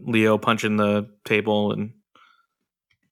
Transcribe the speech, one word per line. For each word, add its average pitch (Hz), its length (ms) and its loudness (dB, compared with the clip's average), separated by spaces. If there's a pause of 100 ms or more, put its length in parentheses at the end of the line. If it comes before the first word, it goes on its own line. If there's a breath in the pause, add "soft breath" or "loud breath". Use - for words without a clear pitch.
Leo 110 300 2
punching 107 400 0
the 104 320 0 (160)
table 104 460 0
and 107 200 -6 (1200 soft breath)